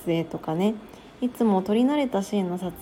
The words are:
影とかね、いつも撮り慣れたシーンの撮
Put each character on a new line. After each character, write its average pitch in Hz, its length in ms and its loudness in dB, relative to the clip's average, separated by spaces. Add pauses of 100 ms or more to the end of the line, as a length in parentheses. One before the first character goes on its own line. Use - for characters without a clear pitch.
影 165 240 0
と 160 120 -8
か 160 160 -4
ね、 202 220 2 (440)
い 247 100 -2
つ 247 160 0
も 196 160 4
撮 202 120 -2
り 233 100 4
慣 285 120 4
れ 285 120 2
た 196 140 0
シ 196 140 -4
ー 196 100 2
ン 175 40 -4
の 180 80 -4
撮 180 140 -6 (100)